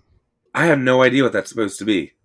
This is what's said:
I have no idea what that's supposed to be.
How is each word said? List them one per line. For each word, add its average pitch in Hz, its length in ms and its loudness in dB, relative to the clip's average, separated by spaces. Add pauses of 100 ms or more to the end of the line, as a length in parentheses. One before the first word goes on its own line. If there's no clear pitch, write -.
(540)
I 139 100 -2
have 156 140 2
no 127 240 2
idea 127 220 4
what 113 80 0
that's 101 180 -6
supposed 107 300 -6
to 98 40 -12
be. 95 280 -2 (120)